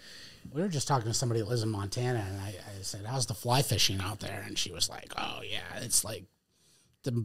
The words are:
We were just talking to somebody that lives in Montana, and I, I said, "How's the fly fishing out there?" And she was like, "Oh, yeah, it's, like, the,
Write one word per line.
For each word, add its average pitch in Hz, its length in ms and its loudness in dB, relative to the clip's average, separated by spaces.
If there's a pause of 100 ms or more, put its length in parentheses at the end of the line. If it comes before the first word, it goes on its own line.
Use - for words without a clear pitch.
(520)
We 139 80 0
were 202 80 2
just 151 200 0
talking 127 180 4
to 113 80 2
somebody 117 260 4
that 101 80 0
lives 120 140 2
in 107 60 2
Montana, 110 600 0
and 98 120 -4
I, 98 80 -6
I 98 340 -10
said, 101 240 -6
"How's 113 200 0
the - 80 -2
fly 123 280 6
fishing 95 380 2
out 104 200 -2
there?" 98 240 -4
And 101 140 -4
she - 140 0
was - 180 2
like, - 260 -12
"Oh, - 320 -4
yeah, 92 340 -6
it's, - 220 4
like, 92 200 -6 (800)
the, 117 200 2